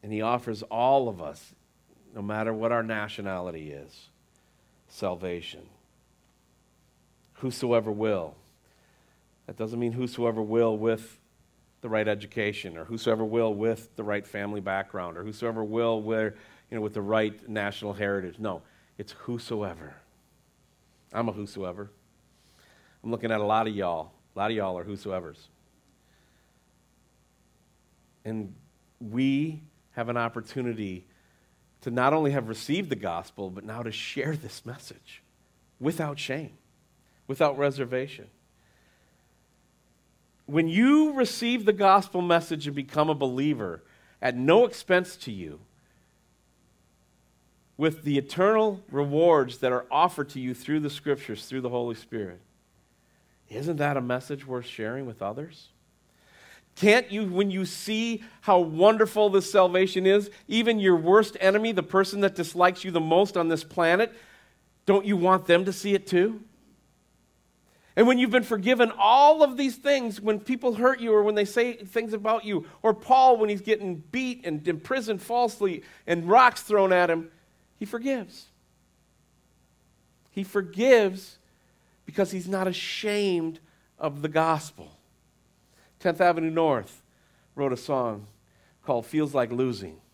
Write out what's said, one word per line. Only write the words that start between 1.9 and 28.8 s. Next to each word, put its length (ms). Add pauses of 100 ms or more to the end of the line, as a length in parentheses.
no 60
matter 320
what 200
our 100
nationality 880
is, 400 (760)
salvation. 800 (1700)
Whosoever 560
will. 460 (1120)
That 100
doesn't 240
mean 120
whosoever 500
will 340
with 420 (640)
the 80
right 180
education, 680
or 80
whosoever 400
will 300
with 420
the 80
right 220
family 340
background, 560
or 80
whosoever 400
will 380
where, 320 (360)
you 60
know, 60
with 120
the 60
right 480
national 460
heritage. 440
No, 240 (360)
it's 140
whosoever. 840 (1160)
I'm 160
a 40
whosoever. 580 (1120)
I'm 80
looking 220
at 80
a 40
lot 220
of 80
y'all. 380 (240)
A 20
lot 120
of 80
y'all 180
are 80
whosoevers. 640 (2750)
And 280 (460)